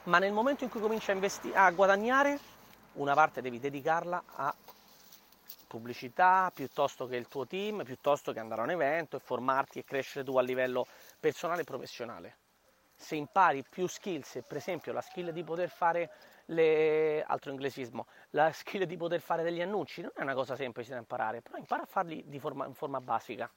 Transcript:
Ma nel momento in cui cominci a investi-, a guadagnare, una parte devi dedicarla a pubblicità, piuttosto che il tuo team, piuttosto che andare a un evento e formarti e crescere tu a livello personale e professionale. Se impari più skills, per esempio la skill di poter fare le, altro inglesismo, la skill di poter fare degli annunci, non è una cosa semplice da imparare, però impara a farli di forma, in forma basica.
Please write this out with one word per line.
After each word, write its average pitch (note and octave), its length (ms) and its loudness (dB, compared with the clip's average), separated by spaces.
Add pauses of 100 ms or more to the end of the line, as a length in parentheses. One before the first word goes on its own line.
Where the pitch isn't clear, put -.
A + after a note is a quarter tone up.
Ma F3 140 6
nel G3 140 4
momento C4 320 2
in A3 60 -4
cui A3+ 100 -6
cominci G#3+ 300 0
a G3 40 4
investi-, F#3+ 400 -2
a F#3+ 160 8
guadagnare, A3+ 680 4 (560)
una C#3+ 200 0
parte D3+ 260 6
devi A#2+ 200 -6
dedicarla D#3+ 640 -2 (120)
a C#3 200 -4 (1120)
pubblicità, E3+ 840 2
piuttosto C#3 540 -2
che B2 100 -4
il A#2+ 120 -6
tuo C3 180 -6
team, G3+ 360 -4
piuttosto C3 500 0
che A2+ 80 -6
andare A2 200 -6
a A2+ 40 0
un C#3 60 -2
evento D#3+ 460 0
e B2+ 40 -8
formarti C3 580 -2
e B2+ 60 -10
crescere C#3 380 -6
tu C3 140 0
a B2+ 60 6
livello B2+ 440 0 (320)
personale E3 440 0
e - 20 -2
professionale. A#2 720 -10 (580)
Se - 220 -8
impari D3 500 2
più F3+ 200 -4
skills, D3+ 600 -8
per C#3+ 120 -8
esempio C#3+ 340 -6
la A#2 80 -2
skill F3 300 -8
di E3 120 -8
poter E3 280 -4
fare E3+ 400 0 (360)
le, D#3 800 4
altro C3+ 260 -4
inglesismo, B2+ 540 -6 (240)
la D3 220 4
skill - 320 -4
di E3+ 140 -6
poter E3+ 240 -2
fare E3 200 -2
degli E3+ 200 -2
annunci, F3 400 -4
non A#3 120 -10
è D#4 60 -10
una C3+ 140 -2
cosa B2+ 220 -2
semplice B2 340 -8
da B2+ 80 -8
imparare, A#2 420 -4
però - 160 -16
impara C#4+ 280 -4
a - 20 -12
farli E3 400 -4
di C#3+ 120 -12
forma, C3+ 280 -6
in C3+ 80 -12
forma C3+ 260 -6
basica. A#2 560 -4